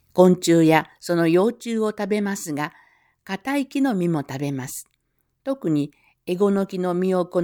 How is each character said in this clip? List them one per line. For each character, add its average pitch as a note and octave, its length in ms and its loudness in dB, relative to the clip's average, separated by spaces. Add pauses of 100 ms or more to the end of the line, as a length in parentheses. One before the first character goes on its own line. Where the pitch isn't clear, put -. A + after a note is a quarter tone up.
(140)
昆 F3+ 240 6
虫 E3+ 300 4
や D#3 200 4 (120)
そ F3 160 -4
の E3+ 120 0
幼 F#3 240 2
虫 A#3 260 -8
を G#3+ 120 -2
食 G#3 180 -6
べ G#3 140 -2
ま G3 140 -4
す E3 180 -10
が、 C#3+ 200 -6 (500)
硬 C4+ 340 -6
い C4+ 100 -2
木 C#4 140 -4
の C4+ 120 0
実 F3 160 0
も D#3 120 0
食 C3 180 -10
べ C#3+ 120 -4
ま C3 160 -8
す。 - 200 -14 (560)
特 C4+ 260 -6
に D3 220 -2 (340)
エ F3+ 100 -4
ゴ G3+ 140 2
ノ G3 160 0
キ F#3+ 140 -8
の F3+ 140 -2
実 F#3 220 0
を F3+ 100 0
好 F3 180 -2